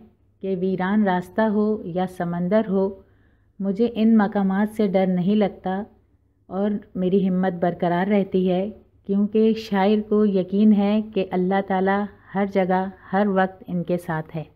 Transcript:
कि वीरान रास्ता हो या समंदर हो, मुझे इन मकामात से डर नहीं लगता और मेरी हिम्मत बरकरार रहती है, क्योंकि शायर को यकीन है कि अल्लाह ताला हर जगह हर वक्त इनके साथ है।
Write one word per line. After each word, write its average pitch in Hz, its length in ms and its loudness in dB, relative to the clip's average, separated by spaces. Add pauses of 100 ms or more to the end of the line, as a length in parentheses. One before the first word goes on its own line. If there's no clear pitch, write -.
(420)
कि 190 140 -4
वीरान 190 500 0
रास्ता 180 400 0
हो 208 180 2 (220)
या 180 220 -2
समंदर 180 580 -2
हो, 190 380 -2 (560)
मुझे 196 260 0
इन 226 300 2
मकामात 202 560 0
से 214 160 0
डर 190 200 2
नहीं 180 280 0
लगता 190 480 -2 (640)
और 202 300 -4 (180)
मेरी 185 240 2
हिम्मत 185 360 0
बरकरार 175 520 0
रहती 190 380 2
है, 180 160 0 (460)
क्योंकि 208 480 2
शायर 214 480 0
को 214 240 2
यकीन 196 460 2
है 208 300 2
कि 196 280 -4
अल्लाह 185 300 0
ताला 196 380 0 (320)
हर 196 180 -2
जगह 190 400 0 (200)
हर 208 200 2
वक्त 190 380 -2
इनके 175 300 -2
साथ 160 360 -8
है। 156 220 -10